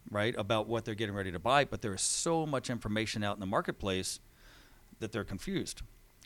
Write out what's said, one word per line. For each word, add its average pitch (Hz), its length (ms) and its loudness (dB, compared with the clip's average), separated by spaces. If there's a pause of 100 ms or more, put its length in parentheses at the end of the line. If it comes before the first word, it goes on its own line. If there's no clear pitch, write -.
(100)
right, 104 260 2
about 110 320 2
what 113 160 0
they're 113 120 -2
getting 104 180 -2
ready 95 180 -2
to 85 60 -4
buy, 131 260 6
but 107 180 -4
there 101 120 -2
is - 80 -2
so 165 440 2
much 135 240 -2
information 107 540 0
out 101 120 2
in 104 40 -12
the 95 60 -2
marketplace 98 720 0 (800)
that 110 140 -4
they're 107 100 -2
confused, 113 600 -4 (440)